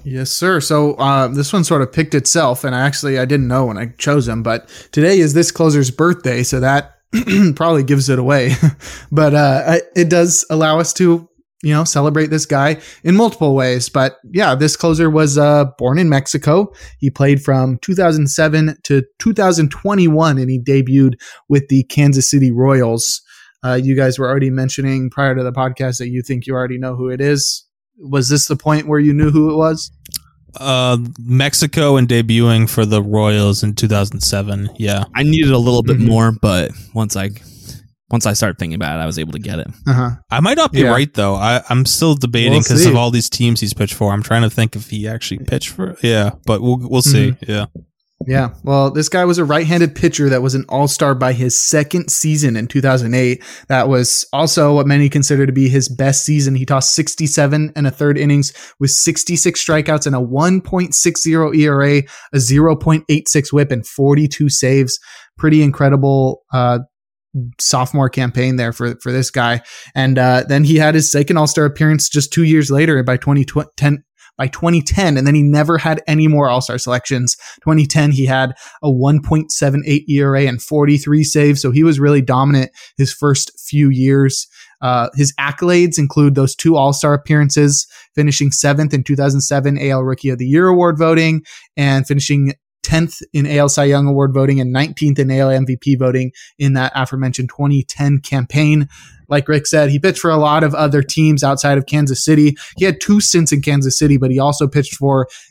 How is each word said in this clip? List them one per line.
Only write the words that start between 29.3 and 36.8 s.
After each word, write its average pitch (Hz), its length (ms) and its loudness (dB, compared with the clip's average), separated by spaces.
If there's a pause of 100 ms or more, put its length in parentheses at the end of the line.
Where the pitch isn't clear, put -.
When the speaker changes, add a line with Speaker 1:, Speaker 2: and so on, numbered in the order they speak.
Speaker 1:
who 156 220 2
it 151 40 -4
was? 160 340 -2 (680)
Speaker 2:
Uh, 127 400 0 (200)
Mexico 139 800 0
and 123 120 4
debuting 113 600 2
for 110 160 0
the 104 180 0
Royals 104 600 0
in 104 120 -2
two 107 140 -2
thousand 101 340 -2
seven. 101 540 -4
Yeah. 101 280 -4 (100)
Speaker 3:
I 123 80 -4
needed 151 300 2
a 127 60 2
little 120 240 2
bit 127 160 0
Speaker 1:
Mm-hmm. 113 100 2
Speaker 3:
more, 113 240 4
but 95 400 -2 (220)